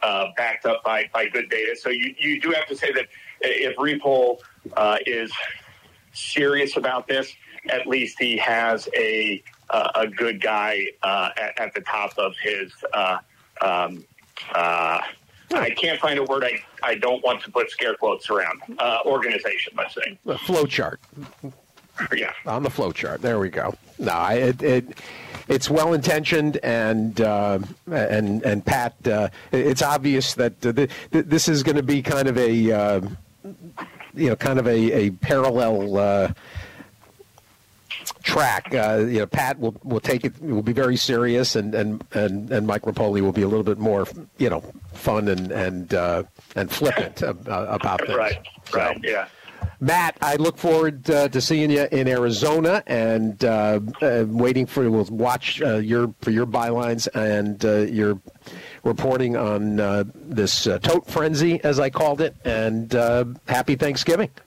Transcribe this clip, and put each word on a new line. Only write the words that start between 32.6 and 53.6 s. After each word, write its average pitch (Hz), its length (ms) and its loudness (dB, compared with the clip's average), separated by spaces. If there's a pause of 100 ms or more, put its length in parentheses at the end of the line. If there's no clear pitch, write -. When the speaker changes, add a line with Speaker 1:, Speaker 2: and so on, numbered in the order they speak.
Speaker 2:
uh, 104 300 2 (1120)
you 139 160 0
know, 110 60 2
kind 135 240 0
of 120 80 2
a, 113 240 4
a 104 200 2
parallel, 113 840 2
uh, 101 360 2 (2000)
track. 123 440 0
Uh, 107 340 2
you 117 120 2
know, 104 60 2
Pat 135 340 -2
will, 113 240 -4
will 117 160 -2
take 127 240 0
it, - 180 -6
will 127 200 -2
be 117 120 -2
very 127 240 2
serious, 120 580 2
and, 107 180 -2
and, 107 300 -2 (100)
and, 104 380 -2
and 107 160 0
Mike 104 160 -2
Rapoli 101 380 0
will 98 120 4
be 104 80 2
a 98 60 4
little 107 160 2
bit 101 160 0
more, 101 260 2 (320)
you 123 120 2
know, 82 120 0 (320)
fun 107 340 0
and, 92 240 0
and, 92 420 -4
uh, 87 300 0 (320)
and 98 140 -2
flippant - 540 -2
ab-, 113 260 -6
uh, 98 200 -2
about 98 360 -2
things. - 120 -2
Speaker 1:
Right, 107 300 -2 (240)
Speaker 2:
So, - 60 -2
Speaker 1:
right, 80 260 -2
yeah. 95 240 -4 (540)
Speaker 2:
Matt, 165 400 2
I 147 140 2
look 160 220 0
forward, 160 520 2
uh, 143 200 4
to 127 120 0
seeing 151 300 2
you 143 200 4
in 131 160 2
Arizona, 151 800 2
and, 113 580 0
uh, 107 360 4 (220)